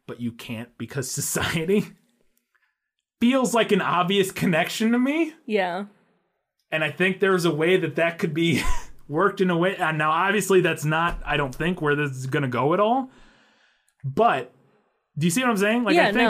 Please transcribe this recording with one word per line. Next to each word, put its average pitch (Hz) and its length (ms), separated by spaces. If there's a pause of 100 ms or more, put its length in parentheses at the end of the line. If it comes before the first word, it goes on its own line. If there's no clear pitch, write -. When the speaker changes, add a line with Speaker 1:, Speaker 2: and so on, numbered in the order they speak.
Speaker 1:
but 120 120
you 120 120
can't 117 480
because 120 320
<laughs> 143 100
society 170 640 (1300)
feels 254 340
like 220 180
an 190 100
obvious 175 500
connection 180 600
to 240 80
me. 311 340 (120)
Speaker 2:
Yeah. 190 400 (840)
Speaker 1:
And 156 120
I 147 80
think 185 280
there's 185 260
a 165 80
way 165 240
that 160 180
that 165 220
could 165 160
be 165 300 (220)
<laughs> - 220
worked 185 340
in 185 80
a 170 80
way. 185 180
And 156 220
now, 156 140
obviously, 190 500
that's 160 240
not, 165 400
I 147 120
don't 139 160
think, 170 280
where 147 140
this 147 160
is 131 160
gonna 143 200
go 123 260
at 185 60
all. 254 320 (920)
But 135 480 (680)
do 151 100
you 170 40
see 240 100
what 254 100
I'm 214 60
saying? 214 260
Like, 208 120
Speaker 2:
Yeah, 339 120
Speaker 1:
I 202 60
think - 20 (140)